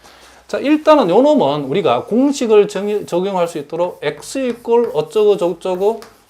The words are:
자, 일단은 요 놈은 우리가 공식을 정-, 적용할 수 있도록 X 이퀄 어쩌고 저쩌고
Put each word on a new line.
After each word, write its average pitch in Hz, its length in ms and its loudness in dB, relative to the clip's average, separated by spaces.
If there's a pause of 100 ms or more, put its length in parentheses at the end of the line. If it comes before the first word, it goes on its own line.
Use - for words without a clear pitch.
(460)
자, 208 120 -6
일단은 294 500 2
요 202 140 4
놈은 151 420 2
우리가 135 400 0
공식을 226 640 2
정-, 202 380 -6
적용할 180 420 -2
수 170 80 -12
있도록 165 460 -6
X 147 360 -8
이퀄 233 540 -2
어쩌고 202 460 0
저쩌고 185 640 -2 (300)